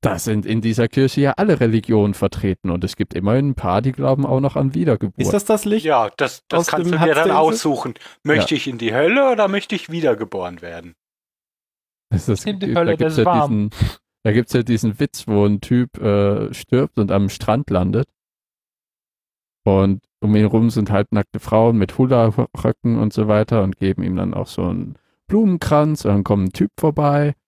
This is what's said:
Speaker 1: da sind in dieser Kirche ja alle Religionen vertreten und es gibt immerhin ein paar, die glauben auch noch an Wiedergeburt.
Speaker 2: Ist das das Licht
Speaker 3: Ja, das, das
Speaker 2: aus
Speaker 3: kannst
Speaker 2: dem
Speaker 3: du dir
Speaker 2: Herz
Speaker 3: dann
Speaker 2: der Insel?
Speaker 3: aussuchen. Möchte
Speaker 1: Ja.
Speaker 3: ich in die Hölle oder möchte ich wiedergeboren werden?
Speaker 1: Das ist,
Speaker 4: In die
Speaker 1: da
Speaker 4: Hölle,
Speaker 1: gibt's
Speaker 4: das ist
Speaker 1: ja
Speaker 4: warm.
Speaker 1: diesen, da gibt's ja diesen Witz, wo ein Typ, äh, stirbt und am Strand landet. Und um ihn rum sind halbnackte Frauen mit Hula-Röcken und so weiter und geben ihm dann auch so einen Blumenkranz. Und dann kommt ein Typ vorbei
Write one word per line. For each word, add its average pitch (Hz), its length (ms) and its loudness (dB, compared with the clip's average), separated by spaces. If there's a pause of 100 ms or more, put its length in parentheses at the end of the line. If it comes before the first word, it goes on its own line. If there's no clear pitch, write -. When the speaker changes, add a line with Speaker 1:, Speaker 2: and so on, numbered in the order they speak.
Speaker 1:
da 95 180 -2
sind 107 280 -2
in 110 160 -2
dieser 113 260 0
Kirche 135 320 0
ja 139 160 2
alle 190 240 0
Religionen 110 540 2
vertreten 95 560 -4
und 87 120 -2
es 90 140 -6
gibt - 180 -6
immerhin 113 360 0
ein 127 40 -2
paar, - 280 0
die 131 100 -2
glauben 135 340 0
auch 131 140 0
noch 139 160 -2
an 135 180 0
Wiedergeburt. 160 460 -2
Speaker 2:
Ist 196 120 0
das 202 120 0
das 214 200 0
Licht 208 200 0
Speaker 3:
Ja, 123 320 2
das, - 320 -4
das 170 120 0
Speaker 2:
aus 170 80 -2
Speaker 3:
kannst 160 180 -2
Speaker 2:
dem 175 60 0
Speaker 3:
du 160 60 0
dir 165 60 4
Speaker 2:
Herz 156 140 4
Speaker 3:
dann 160 100 2
Speaker 2:
der 151 60 2
Insel? 156 180 4
Speaker 3:
aussuchen. 131 420 -2 (300)
Möchte 151 300 2
Speaker 1:
Ja. - 20 -2
Speaker 3:
ich - 100 -6
in 123 120 -8
die 113 160 -4
Hölle 226 360 2
oder 214 160 2
möchte 196 300 -4
ich - 140 -10
wiedergeboren 104 720 -4
werden? 85 320 -16 (1160)
Speaker 1:
Das 98 180 -2
ist, - 180 -2
Speaker 4:
In 208 120 -6
die 196 140 -4
Speaker 1:
da 175 80 0
Speaker 4:
Hölle, 170 160 0
Speaker 1:
gibt's - 80 -2
Speaker 4:
das 160 80 -2
ist 156 60 -2
Speaker 1:
ja - 80 4
Speaker 4:
warm. 143 440 0
Speaker 1:
diesen, - 200 -2 (340)
da 110 80 2
gibt's 117 220 0
ja 123 80 2
diesen 110 360 -2
Witz, - 300 -6
wo 104 180 2
ein 104 140 0
Typ, 123 380 -2
äh, 101 540 0
stirbt - 460 -2
und 101 140 0
am 101 160 2
Strand - 420 -2
landet. 95 380 0 (1600)
Und 98 380 2 (180)
um 107 140 2
ihn 107 120 6
rum 113 240 4
sind 104 200 -2
halbnackte 101 500 -2
Frauen 113 380 2
mit 95 200 -2
Hula-Röcken 120 1000 2
und 110 140 0
so 107 160 0
weiter 107 340 2
und 95 160 -2
geben 95 240 0
ihm 92 140 -2
dann 92 180 -4
auch 92 140 -4
so - 140 -6
einen 90 340 -6 (320)
Blumenkranz. 160 760 2
Und 107 60 0
dann 101 140 2
kommt 190 240 0
ein 185 40 -6
Typ 196 260 -2
vorbei 147 560 0 (140)